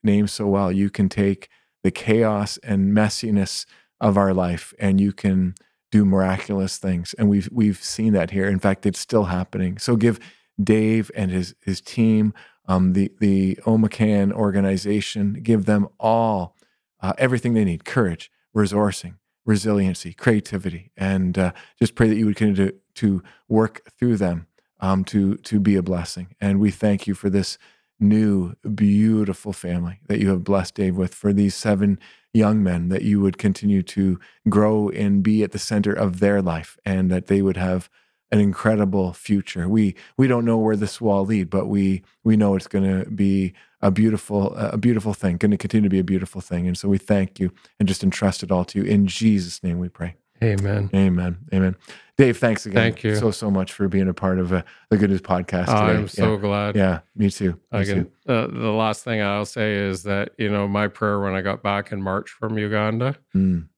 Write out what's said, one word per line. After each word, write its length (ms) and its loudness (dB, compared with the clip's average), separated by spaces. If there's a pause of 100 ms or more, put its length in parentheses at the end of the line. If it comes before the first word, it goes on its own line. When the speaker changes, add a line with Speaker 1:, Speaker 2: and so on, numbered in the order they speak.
Speaker 1:
named 280 2
so 160 -6
well, 240 0
you 200 0
can 180 0
take 400 -2 (340)
the 80 2
chaos 680 0
and 380 0
messiness 720 0 (340)
of 160 2
our 160 2
life, 460 -2
and 220 2
you 120 2
can 420 0 (360)
do 140 4
miraculous 720 0
things. 400 -4
And 100 2
we've, 240 0
we've 300 0
seen 300 -2
that 180 0
here. 180 -2
In 120 0
fact, 260 0
it's 140 -2
still 240 0
happening. 540 -4
So 180 0
give 240 2 (420)
Dave 540 2
and 140 -2
his, 240 -4 (100)
his 160 -4
team, 520 2 (340)
um, 260 2
the, 260 0
the 380 2 (100)
Omacan 680 2
organization, 1080 -2
give 220 2
them 240 2 (100)
all, 580 0 (440)
uh, 180 -2
everything 360 0
they 100 4
need, 200 -2
courage, 460 -2 (260)
resourcing, 580 0 (300)
resiliency, 680 0
creativity, 840 -2
and, 420 0
uh, 140 0 (260)
just 160 0
pray 140 4
that 80 2
you 100 0
would 100 0
continue 340 2
to, 60 -18 (180)
to 280 0 (260)
work 340 0 (160)
through 180 2
them, 300 -2 (340)
um, 240 0
to, 340 0
to 200 -2
be 180 4
a 60 2
blessing. 580 -6
And 200 0
we 100 4
thank 360 -2
you 80 -2
for 160 -2
this 280 -2 (400)
new, 560 2 (200)
beautiful 800 2
family 560 -6
that 120 -2
you 100 2
have 140 0
blessed 300 0
Dave 220 -2
with, 180 -2
for 180 -2
these 220 2
seven 440 0 (340)
young 300 2
men, 280 0
that 120 -2
you 180 2
would 180 0
continue 440 0
to 360 -2 (300)
grow 420 2
and 320 0
be 200 2
at 100 -2
the 60 -8
center 340 0
of 280 -2
their 200 4
life, 440 -6
and 260 0
that 160 -2
they 160 2
would 140 0
have 320 -2 (440)
an 60 4
incredible 760 0
future. 560 -4
We, 280 2 (200)
we 120 4
don't 160 2
know 120 2
where 200 2
this 240 -6
will 100 0
all 160 2
lead, 240 -2
but 160 -2
we, 360 0 (200)
we 140 4
know 180 4
it's 140 -4
gonna 380 0
be 460 0 (300)
a 80 4
beautiful, 640 0
a 240 -4
beautiful 360 0
thing, 220 -2
gonna 200 2
continue 320 0
to 40 2
be 60 2
a 60 2
beautiful 360 -4
thing. 280 -4
And 100 -4
so 100 -4
we 100 2
thank 420 -2
you 100 0 (300)
and 80 2
just 160 -4
entrust 400 -2
it 80 -4
all 140 0
to 120 -6
you. 60 -2
In 240 2
Jesus' 560 0
name 160 -2
we 80 -6
pray. 260 -10 (280)
Speaker 2:
Amen. 520 0
Speaker 1:
Amen. 440 2 (140)
Amen. 240 2 (400)
Dave, 220 4
thanks 280 -2
again 100 -4 (160)
Speaker 2:
Thank 100 -12
you. 140 0
Speaker 1:
so, 140 2
so 200 -6
much 220 -2
for 160 -2
being 200 2
a 60 -2
part 240 0
of, 140 -2
uh, 100 0 (280)
the 60 4
Good 140 2
News 100 0
Podcast 460 -2
today. 320 2
Speaker 2:
I'm 100 -4
so 260 0
Speaker 1:
Yeah. 60 -4
Speaker 2:
glad. 360 -2
Speaker 1:
Yeah, 240 2 (160)
me 140 2
too. 220 -2 (200)
Me 80 -2
Speaker 2:
I 40 2
can, 200 0
Speaker 1:
too. 60 -10 (220)
Speaker 2:
uh, 140 0
the 240 -4
last 340 -2
thing 180 -4
I'll 220 -2
say 300 -4
is 300 -2
that, 340 -4
you 120 -2
know, 180 0
my 200 0
prayer 320 -2
when 140 -2
I 80 -2
got 200 -4
back 300 -4
in 80 -6
March 300 -4
from 280 -8
Uganda 580 -2 (180)
Speaker 1:
Mm. 320 0 (120)